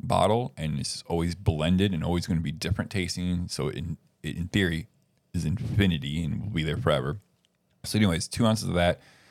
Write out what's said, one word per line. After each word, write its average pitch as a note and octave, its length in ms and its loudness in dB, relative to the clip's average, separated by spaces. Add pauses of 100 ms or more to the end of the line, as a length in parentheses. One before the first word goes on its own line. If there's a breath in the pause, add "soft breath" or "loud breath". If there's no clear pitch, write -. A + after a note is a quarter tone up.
bottle, G#2 560 2
and D2+ 240 -4
it's - 260 -6
always E2+ 300 0
blended F#2 580 2
and D#2+ 80 -4
always E2+ 240 0
gonna E2 140 0
be D2 120 -4
different - 380 -6
tasting. F2+ 580 -2
So C#2 200 -4
in, E2 280 -6 (280)
in E2+ 240 -6
theory E2+ 400 0 (440)
is E2 120 -2
infinity E2 800 0
and - 180 -4
will G2+ 80 -6
be E2 140 -2
there D2 120 -2
forever. C#2+ 440 0 (640)
So - 140 -2
anyways, F#2 300 4
two - 180 0
ounces A2 220 2
of F2+ 60 -2
that. F2 260 4 (300 soft breath)